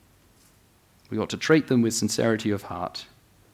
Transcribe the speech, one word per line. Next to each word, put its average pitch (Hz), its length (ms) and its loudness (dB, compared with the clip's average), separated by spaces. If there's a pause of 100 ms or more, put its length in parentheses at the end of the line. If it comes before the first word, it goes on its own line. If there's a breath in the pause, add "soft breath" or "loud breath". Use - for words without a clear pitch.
(1080)
We 107 80 -4
ought 104 140 -2
to - 60 -4
treat 160 280 4
them 123 160 4
with 110 140 2
sincerity 110 560 0
of 98 100 -2
heart, - 460 -10 (460)